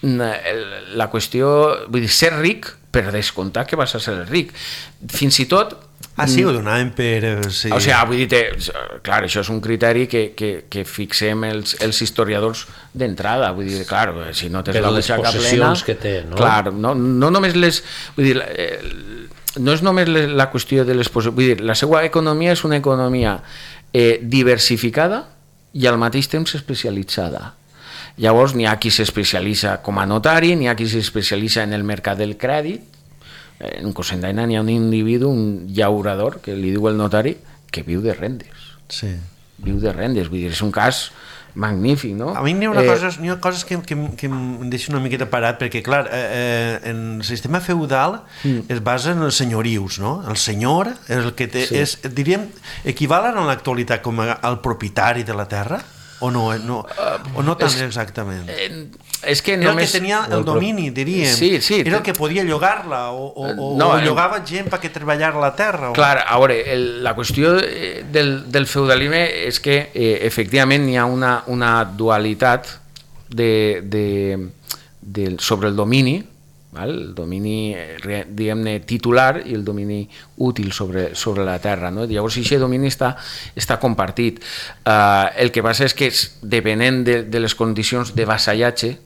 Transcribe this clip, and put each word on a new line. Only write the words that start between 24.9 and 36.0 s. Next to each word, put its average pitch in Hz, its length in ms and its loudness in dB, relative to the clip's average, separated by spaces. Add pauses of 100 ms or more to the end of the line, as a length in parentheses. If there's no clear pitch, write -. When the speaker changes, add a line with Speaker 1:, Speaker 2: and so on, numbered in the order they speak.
Speaker 1:
i 127 160 2
al 117 80 4
mateix 117 320 0
temps 160 240 -2
especialitzada. 98 1000 -4 (680)
Llavors, 117 320 6
n'hi 117 160 2
ha 110 80 2
qui 110 160 0
s'especialitza 98 880 0
com 101 160 -2
a 98 80 0
notari, 160 480 4
n'hi 143 160 0
ha 117 80 0
qui 113 80 -2
s'especialitza 110 800 0
en 104 80 -4
el 104 80 -2
mercat 101 400 -4
del 104 160 -4
crèdit. 151 520 -4 (680)
Eh, - 220 -10
en 98 140 -6
Cocentaina 92 520 -4
n'hi 117 100 0
ha 107 60 0
un 110 80 0
individu, 113 600 2
un 104 440 -2
llaurador, 101 680 0